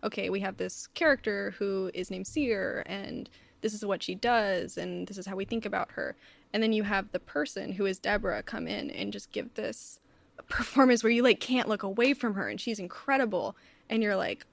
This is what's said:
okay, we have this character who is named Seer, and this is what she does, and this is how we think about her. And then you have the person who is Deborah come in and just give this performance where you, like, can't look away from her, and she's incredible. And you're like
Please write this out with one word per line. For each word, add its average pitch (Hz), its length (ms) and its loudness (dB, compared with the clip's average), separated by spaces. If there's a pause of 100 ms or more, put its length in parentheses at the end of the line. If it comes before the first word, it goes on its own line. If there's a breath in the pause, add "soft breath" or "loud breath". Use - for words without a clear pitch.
okay, 202 260 -4
we 190 120 -2
have 190 160 -6
this - 300 -6
character 202 680 0
who 190 360 0
is 180 180 -6
named 185 160 -6
Seer, 220 580 0
and - 440 -8 (320 soft breath)
this 214 120 0
is 208 120 -6
what 196 180 0
she 185 120 -4
does, 202 640 2
and 180 300 -4
this 196 100 -10
is 185 80 -8
how 190 120 -6
we 196 80 -2
think 226 200 -4
about 202 260 -2
her. - 240 -6 (380 loud breath)
And 214 80 2
then 220 120 4
you 214 100 2
have 202 280 0
the 180 80 -2
person - 540 -4
who 196 120 0
is 190 140 0
Deborah 190 440 0
come 165 240 -6
in 208 240 -4
and - 220 -6
just 196 180 -10
give - 240 -6
this - 440 -8 (500 soft breath)
performance 247 540 6
where 226 80 6
you, 233 120 6
like, 240 160 8
can't 254 300 0
look 208 140 0
away 233 300 4
from 226 200 -2
her, 190 160 -4
and 202 100 -6
she's 220 200 -4
incredible. 196 760 0 (340 soft breath)
And 226 140 2
you're 208 120 2
like - 380 -2